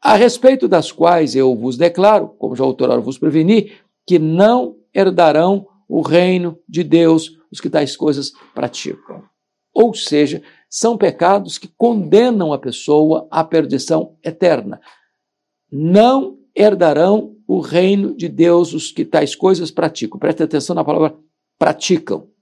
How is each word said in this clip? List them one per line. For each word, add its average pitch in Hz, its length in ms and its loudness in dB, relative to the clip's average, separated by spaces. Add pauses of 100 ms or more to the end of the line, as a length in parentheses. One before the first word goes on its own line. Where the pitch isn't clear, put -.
"A 220 140 4
respeito 247 520 4
das 170 240 0
quais 170 460 0
eu 131 180 2
vos 120 220 -6
declaro, 185 600 2
como 123 180 -8
já 131 100 -2
outrora 127 340 -2
vos 123 180 -8
preveni, 160 540 0 (340)
que 180 140 2
não 196 580 0 (160)
herdarão 185 760 0 (200)
o 151 140 -2
reino 175 680 0
de 165 160 -4
Deus 160 560 2 (100)
os - 120 -20
que 165 80 -8
tais 147 260 -4
coisas 143 380 -4 (200)
praticam." - 720 -12 (500)
Ou 226 200 2
seja, 147 500 -2 (320)
são 233 220 -2
pecados 190 640 -2
que - 80 -20
condenam 208 840 0
a 139 60 -4
pessoa 151 720 0
à 160 140 -2
perdição 160 800 -2
eterna. 156 580 -2 (880)
"Não 208 680 2 (160)
herdarão 185 800 2 (120)
o 123 120 -2
reino 185 560 0
de 170 120 -10
Deus 165 460 2
os 160 180 -8
que - 140 -6
tais 147 300 -2
coisas 175 340 -2
praticam." - 500 -6
Preste 160 220 -4
atenção 156 340 -4
na 165 80 -4
palavra 151 320 -2 (440)
praticam. 156 680 -4 (140)